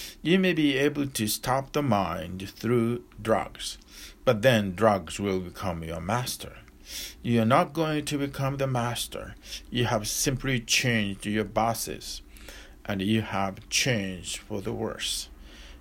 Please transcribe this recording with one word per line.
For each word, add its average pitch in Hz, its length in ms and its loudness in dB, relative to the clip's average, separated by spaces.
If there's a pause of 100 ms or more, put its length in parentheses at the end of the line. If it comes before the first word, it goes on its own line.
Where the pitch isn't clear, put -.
(220)
You 175 180 4
may 185 140 4
be 147 240 4
able 143 300 2
to 113 200 -2
stop 131 460 -2
the 147 80 0
mind 92 680 0
through 117 540 0 (180)
drugs, - 560 -2 (460)
but 104 180 4
then 104 340 6
drugs 95 440 4
will 98 220 0
become 87 420 -4
your 82 160 -6
master. 113 560 -4 (640)
You 117 200 4
are 110 40 4
not 143 280 4
going 151 320 0
to 147 120 -2
become 135 400 -2
the 135 100 -2
master. 120 680 -4 (340)
You 120 160 0
have 107 220 0
simply 135 540 0
changed 107 640 2
your 107 180 0
bosses, 107 800 -2 (640)
and 98 160 -2
you 107 220 4
have 98 440 -4
changed 98 720 -2
for 101 240 -8
the 110 120 -4
worse. - 540 -4 (540)